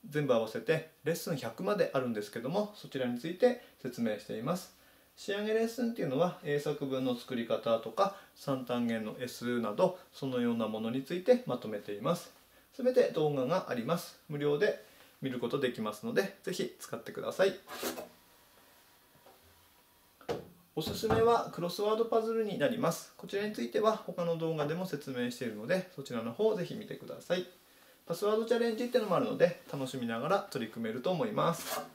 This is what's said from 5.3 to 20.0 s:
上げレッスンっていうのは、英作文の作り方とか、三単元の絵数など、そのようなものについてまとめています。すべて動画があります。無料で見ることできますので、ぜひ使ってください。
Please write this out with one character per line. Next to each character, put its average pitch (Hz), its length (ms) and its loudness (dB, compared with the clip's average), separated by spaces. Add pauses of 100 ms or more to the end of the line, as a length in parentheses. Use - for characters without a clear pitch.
上 202 120 -2
げ 220 100 0
レ 226 100 4
ッ 226 40 0
ス 240 120 -6
ン 233 120 0
っ - 20 -6
て 202 80 -4
い 165 40 0
う - 20 0
の 131 100 0
は、 175 240 2
英 143 160 0
作 143 280 -2
文 131 180 0
の 123 100 2
作 120 220 -6
り 117 100 -2
方 113 320 2
と 113 120 -6
か、 196 260 2 (180)
三 127 300 -2
単 120 240 0
元 113 160 0
の 107 160 -6
絵 120 80 -4
数 120 320 -2
な 107 120 0
ど、 180 240 4 (160)
そ - 140 -8
の 127 140 0
よ 120 140 2
う - 20 0
な 113 100 0
も 107 140 -4
の 113 100 -2
に 135 140 -2
つ 175 100 -6
い 180 80 -4
て 247 240 6
ま 123 100 0
と 110 120 -8
め 104 100 -4
て 104 160 -8
い 104 80 -8
ま 165 140 2
す。 - 160 -12 (420)
す 262 80 -8
べ 247 100 4
て 247 200 6
動 156 180 2
画 135 140 2
が 175 260 0
あ 123 40 -2
り 117 100 -2
ま 160 120 0
す。 - 220 -10 (100)
無 147 100 -6
料 147 200 2
で - 260 2 (380)
見 135 80 -2
る 127 80 -4
こ 120 100 -2
と 135 120 0
で 127 100 2
き 107 100 -10
ま 107 120 -2
す - 120 -12
の 120 100 -4
で、 196 280 2
ぜ 180 100 -4
ひ - 280 -2
使 - 160 -8
っ - 40 -8
て - 120 -10
く - 80 -8
だ 113 100 -4
さ 185 160 4
い。 190 80 2 (3250)